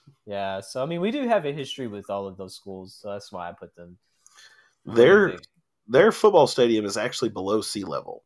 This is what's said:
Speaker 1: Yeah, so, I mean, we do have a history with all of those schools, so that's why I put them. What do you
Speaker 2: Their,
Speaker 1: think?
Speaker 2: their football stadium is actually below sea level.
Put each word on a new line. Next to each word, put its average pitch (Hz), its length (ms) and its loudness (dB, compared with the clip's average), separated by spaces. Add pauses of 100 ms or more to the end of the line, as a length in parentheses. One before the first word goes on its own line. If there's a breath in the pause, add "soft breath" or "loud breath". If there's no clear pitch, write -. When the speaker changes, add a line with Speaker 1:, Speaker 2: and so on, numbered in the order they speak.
(260)
Speaker 1:
Yeah, 98 340 -6
so, 127 220 -10
I 143 40 -6
mean, 170 140 -6
we 202 100 -2
do 269 160 -6
have 208 200 0
a 143 60 -4
history 135 340 -10
with 104 240 -12
all 98 160 -6
of 95 100 -14
those 95 180 -14
schools, 95 400 -18
so 104 160 -14
that's 101 220 -14
why 87 160 -12
I 87 40 -14
put 87 220 -20
them. 87 240 -20 (840 soft breath)
What 107 100 -10
do 117 60 4
you 123 60 10
Speaker 2:
Their, 196 240 6
Speaker 1:
think? 90 120 -14 (440)
Speaker 2:
their 160 260 4
football 185 340 6
stadium 117 380 2
is 101 140 -6
actually 113 320 -4
below 101 320 -2
sea 101 220 -8
level. - 420 -10